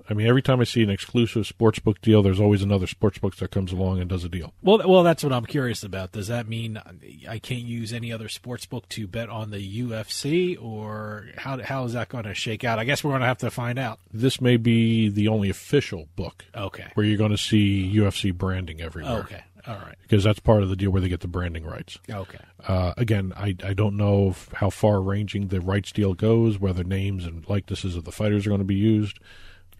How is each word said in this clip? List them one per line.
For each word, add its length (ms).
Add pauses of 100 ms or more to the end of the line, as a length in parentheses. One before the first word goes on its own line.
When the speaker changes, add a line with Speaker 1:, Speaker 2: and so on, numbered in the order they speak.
Speaker 1:
I 60
mean, 100
every 160
time 180
I 40
see 180
an 80
exclusive 540
sportsbook 580
deal, 220
there's 160
always 240
another 240
sportsbook 480
that 160
comes 200
along 300
and 80
does 140
a 60
deal. 240 (100)
Speaker 2:
Well, 160
th-, 80
well, 160
that's 200
what 100
I'm 120
curious 380
about. 300
Does 160
that 180
mean 320 (500)
I 80
can't 240
use 320
any 180
other 160
sportsbook 640
to 160
bet 240
on 220
the 100
U 320
F 180
C, 440
or 720 (100)
how, 240
how 240
is 80
that 160
gonna 240
shake 300
out? 160
I 60
guess 180
we're 80
gonna 160
have 120
to 120
find 260
out. 220 (120)
Speaker 1:
This 300
may 160
be 520
the 180
only 240
official 640
book 300 (100)
Speaker 2:
Okay. 300 (100)
Speaker 1:
where 100
you're 140
gonna 180
see 480
U 220
F 80
C 160
branding 500
everywhere. 380
Speaker 2:
Okay. 240 (240)
All 80
right. 260
Speaker 1:
Because 220
that's 160
part 240
of 60
the 60
deal 140
where 140
they 40
get 120
the 80
branding 360
rights. 360 (100)
Speaker 2:
Okay. 300 (280)
Speaker 1:
Uh, 300
again, 400
I, 260
I 120
don't 200
know 340
if, 240
how 180
far-ranging 760
the 120
rights 300
deal 240
goes, 420
whether 260
names 440
and 200
likenesses 480
of 80
the 80
fighters 360
are 20
gonna 140
be 100
used, 460 (600)